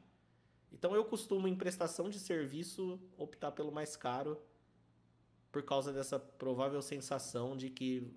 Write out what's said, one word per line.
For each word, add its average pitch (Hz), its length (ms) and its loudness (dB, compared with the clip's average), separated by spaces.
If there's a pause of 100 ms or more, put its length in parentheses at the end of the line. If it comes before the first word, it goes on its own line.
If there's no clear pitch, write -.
(720)
Então, 180 240 2
eu 220 100 8
costumo, 196 440 2
em 185 80 4
prestação 180 520 0
de 208 100 -4
serviço, 175 840 0 (160)
optar 147 360 -4
pelo 151 200 -2
mais 151 240 -4
caro 143 420 0 (1120)
por 147 120 0
causa 139 300 2
dessa 135 260 -2
provável 131 640 0
sensação 131 760 -2
de 131 140 -4
que 127 460 -2